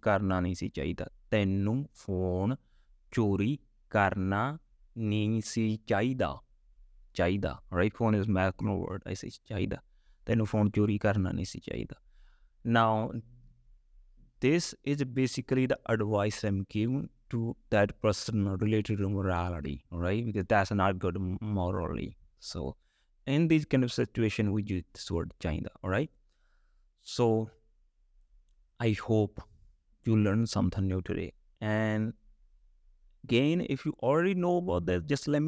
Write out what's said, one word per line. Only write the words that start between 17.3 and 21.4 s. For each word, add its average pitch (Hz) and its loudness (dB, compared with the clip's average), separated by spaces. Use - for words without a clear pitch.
to 117 -4
that 104 4
person 104 0
related 107 0
to 98 0
morality, 87 -2
all 85 -8
right? 95 0
Because 104 -2
that's 101 4
not 98 2
good 90 0
m-, 95 -2